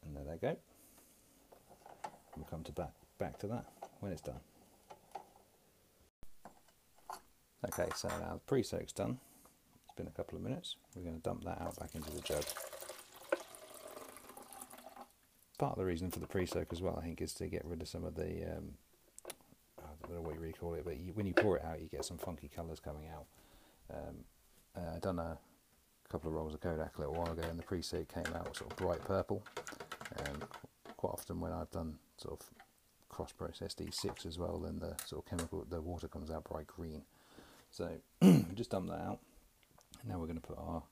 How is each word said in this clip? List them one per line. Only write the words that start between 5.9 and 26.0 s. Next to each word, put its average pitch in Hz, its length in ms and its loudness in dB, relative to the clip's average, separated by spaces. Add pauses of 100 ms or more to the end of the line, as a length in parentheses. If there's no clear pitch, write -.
Okay, - 300 4
so - 120 0
now 85 280 0
the 85 120 -4
pre-soak's 110 460 4
done. 120 260 2 (640)
It's - 100 -18
been - 120 -4
a - 40 -6
couple - 260 -4
of 87 60 -2
minutes. 131 340 -2 (180)
We're 90 80 -6
gonna 120 140 -2
dump 92 260 -2
that 87 180 -2
out 87 180 -2
back - 160 -6
into 78 160 -4
the 76 100 -4
jug. 73 240 2 (3250)
Part 143 120 4
of - 80 -2
the 95 60 4
reason 87 260 2
for - 80 -2
the 85 80 -4
pre-soak 90 440 4
as 85 120 0
well, 82 180 4
I - 20 -4
think, 82 160 -2
is 80 140 0
to 87 140 -2
get 85 180 0
rid 82 160 -2
of 80 60 -4
some 85 180 -2
of 82 80 -2
the, 82 440 0
um, 82 160 -6 (1040)
uh, 78 280 -12
don't 87 80 -4
know 85 60 -2
what 80 140 -2
you 82 60 -4
really 80 120 -2
call 85 220 -2
it, 80 100 -2
but 80 120 -2
you, 87 160 -4
when 104 120 2
you 90 80 2
pour 95 240 10
it 69 60 2
out, 80 180 -2
you 80 60 -6
get 69 180 -4
some 85 120 -6
funky 80 300 -4
colours 80 320 -4
coming 76 340 -6
out. 78 120 -8 (680)
Um, 73 220 -6 (600)
uh, 85 200 -2
I 87 40 -2
done 87 200 4
a 82 180 0 (720)